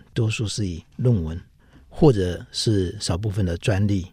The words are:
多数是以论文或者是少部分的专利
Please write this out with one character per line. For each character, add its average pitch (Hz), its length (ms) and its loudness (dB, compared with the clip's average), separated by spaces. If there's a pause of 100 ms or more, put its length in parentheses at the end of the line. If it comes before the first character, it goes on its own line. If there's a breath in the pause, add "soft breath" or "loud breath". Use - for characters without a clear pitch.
(140)
多 113 160 0
数 110 180 -2
是 101 200 -4
以 87 140 -6 (160)
论 117 260 2
文 80 160 -6 (500 soft breath)
或 147 240 6
者 90 380 -2
是 98 500 0
少 - 160 -2
部 104 120 -4
分 98 140 -2
的 85 140 -2
专 101 300 0
利 95 260 0